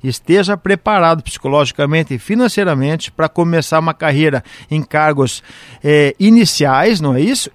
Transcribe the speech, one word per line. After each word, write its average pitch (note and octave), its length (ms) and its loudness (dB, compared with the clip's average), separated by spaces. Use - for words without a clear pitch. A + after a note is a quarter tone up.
Esteja F3+ 540 0
preparado F3 640 0
psicologicamente D3 920 -2
e B2 60 -6
financeiramente F3+ 920 -2
para D#3+ 160 -2
começar E3 500 0
uma E3 160 -2
carreira D3 480 0
em D#3 140 -4
cargos, D3+ 600 -2
eh, D3 380 2
iniciais, F#3+ 800 2
não C#3 140 -2
é C3 60 0
isso? A#3+ 340 -2